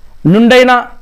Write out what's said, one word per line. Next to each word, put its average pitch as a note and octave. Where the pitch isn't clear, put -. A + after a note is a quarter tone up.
నుండైనా, A#3+